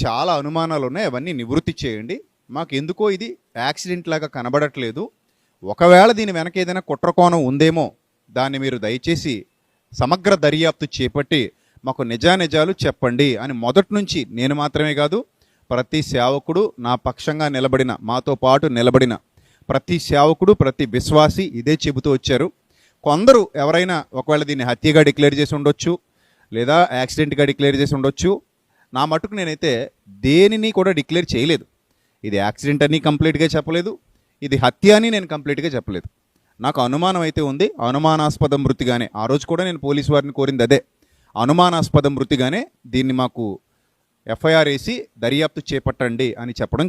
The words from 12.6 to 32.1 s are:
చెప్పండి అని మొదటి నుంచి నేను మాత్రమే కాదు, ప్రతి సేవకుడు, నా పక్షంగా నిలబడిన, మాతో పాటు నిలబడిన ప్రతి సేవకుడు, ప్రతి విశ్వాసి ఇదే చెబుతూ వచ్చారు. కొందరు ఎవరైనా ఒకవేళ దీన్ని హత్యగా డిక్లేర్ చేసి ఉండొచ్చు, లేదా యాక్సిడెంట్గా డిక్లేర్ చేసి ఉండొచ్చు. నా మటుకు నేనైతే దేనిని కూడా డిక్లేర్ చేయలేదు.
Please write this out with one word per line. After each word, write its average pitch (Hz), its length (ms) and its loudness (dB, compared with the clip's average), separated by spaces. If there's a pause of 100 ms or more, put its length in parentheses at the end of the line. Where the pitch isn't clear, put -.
చెప్పండి 131 420 0 (160)
అని 135 100 -8 (120)
మొదటి 156 320 0
నుంచి 185 220 -4 (200)
నేను 135 220 0
మాత్రమే 151 400 -2
కాదు, 151 160 0 (520)
ప్రతి 123 300 -2 (120)
సేవకుడు, 139 520 0 (160)
నా 120 140 -4 (140)
పక్షంగా 151 480 -4
నిలబడిన, 131 360 0 (180)
మాతో 131 240 -2 (120)
పాటు 139 220 2 (100)
నిలబడిన 123 380 4 (540)
ప్రతి 165 280 -2 (120)
సేవకుడు, 156 440 4 (100)
ప్రతి 135 220 0 (100)
విశ్వాసి 151 500 4 (160)
ఇదే 147 140 0 (100)
చెబుతూ 139 320 -2
వచ్చారు. 139 300 -2 (600)
కొందరు 214 340 6 (220)
ఎవరైనా 170 320 0 (240)
ఒకవేళ 151 300 -2
దీన్ని 135 200 -4
హత్యగా 156 400 4
డిక్లేర్ 143 320 2
చేసి 147 180 -2
ఉండొచ్చు, 147 340 0 (580)
లేదా 123 260 0 (240)
యాక్సిడెంట్గా 143 500 0
డిక్లేర్ 139 300 0
చేసి 143 160 0
ఉండొచ్చు. 139 340 -2 (600)
నా 131 180 0
మటుకు 196 280 -4
నేనైతే 156 340 -2 (540)
దేనిని 208 500 4
కూడా 185 220 2
డిక్లేర్ 165 360 -2
చేయలేదు. 135 300 0 (580)